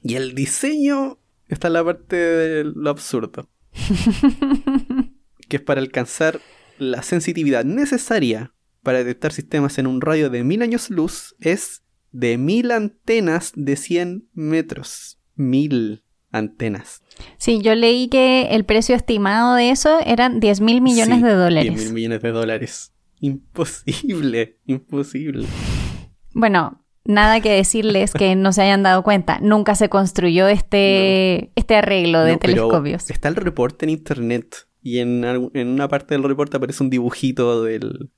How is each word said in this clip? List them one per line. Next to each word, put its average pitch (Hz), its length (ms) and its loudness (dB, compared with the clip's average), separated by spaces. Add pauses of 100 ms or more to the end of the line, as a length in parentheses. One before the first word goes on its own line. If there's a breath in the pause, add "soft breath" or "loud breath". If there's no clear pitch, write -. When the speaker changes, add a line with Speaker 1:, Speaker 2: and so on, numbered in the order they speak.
Speaker 1:
Y 117 120 -6
el 131 200 -6
diseño 277 800 -2 (300)
está - 200 -6
en 170 60 0
la 165 100 2
parte 170 320 -4
de 165 480 0
lo 151 280 -4
absurdo, - 580 -8 (240)
Speaker 2:
<laughs> 262 1800 -2
Speaker 1:
que 143 80 -2
es 135 60 -4
para 135 180 -2
alcanzar 139 580 -4 (380)
la 127 240 -4
sensitividad 156 640 0
necesaria 175 880 -2 (300)
para 127 160 0
detectar 123 340 -4
sistemas 143 460 -4
en 131 80 0
un 127 120 -2
radio 156 300 0
de 120 140 -4
mil 175 180 0
años 233 300 -4
luz, 170 480 -6
es - 420 -4 (300)
de 120 260 -2
mil 208 340 0
antenas 208 840 -2
de 139 220 -2
cien 175 560 -4
metros. - 840 -6 (160)
Mil 131 680 -2 (280)
antenas. 107 680 -8 (360 loud breath)
Speaker 2:
Sí, 233 240 0
yo 220 140 4
leí 240 320 2
que 254 440 4
el 220 120 2
precio 220 320 2
estimado 226 600 2
de 240 160 4
eso 302 340 4
eran 247 340 2
diez 208 220 4
mil 226 200 4
millones 240 360 4
Speaker 1:
Sí, 240 60 4
Speaker 2:
de 233 100 6
dólares. 170 400 4
Speaker 1:
diez 110 120 -6
mil 113 80 -6
millones 113 280 -4
de 117 100 -2
dólares. 113 640 -6 (260)
Imposible, 139 1500 -4
imposible. 135 840 -6 (840)
Speaker 2:
Bueno, 202 520 0 (180)
nada 214 380 4
que 214 100 2
decirles 202 640 2
que 190 220 2
no 190 180 4
se 196 80 4
hayan 196 220 4
dado 185 200 4
cuenta. 190 380 2
Nunca 208 340 4
se 202 140 2
construyó 185 580 2
este, 190 1000 2
Speaker 1:
No. - 80 -20
Speaker 2:
este 220 200 2
arreglo 185 460 4
de 160 120 4
Speaker 1:
No, 165 60 0
pero - 140 0
Speaker 2:
telescopios. 143 560 0
Speaker 1:
está - 180 -4
el 165 80 0
reporte 156 500 -4
en 156 40 0
internet 123 680 -4 (260)
y 123 180 -4
en 120 260 -2
algu-, 123 300 -4
en 123 120 -4
una 139 220 -2
parte 143 240 -4
del 139 100 0
reporte 139 340 -2
aparece 131 260 -4
un 131 60 0
dibujito 120 760 -2
del 110 540 -6